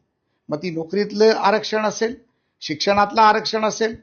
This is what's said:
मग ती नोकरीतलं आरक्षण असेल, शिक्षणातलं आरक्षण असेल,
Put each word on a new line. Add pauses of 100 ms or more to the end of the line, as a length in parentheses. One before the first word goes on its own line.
(480)
मग
ती
नोकरीतलं
आरक्षण
असेल, (460)
शिक्षणातलं
आरक्षण
असेल,